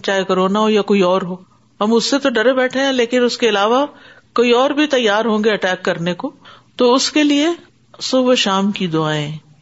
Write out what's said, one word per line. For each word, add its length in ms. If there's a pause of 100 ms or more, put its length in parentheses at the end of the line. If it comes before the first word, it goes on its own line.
چاہے 220
کورونا 360
ہو 100
یا 120
کوئی 180
اور 220
ہو، 140 (440)
ہم 120
اس 120
سے 140
تو 120
ڈرے 220
بیٹھے 320
ہیں، 80
لیکن 320
اس 140
کے 100
علاوہ 380 (480)
کوئی 160
اور 200
بھی 160
تیار 380
ہوں 200
گے 60
اٹیک 340
کرنے 300
کو، 160 (460)
تو 180
اس 180
کے 100
لیے 240 (540)
صبح 320
و 20
شام 360
کی 160
دعائیں 520 (240)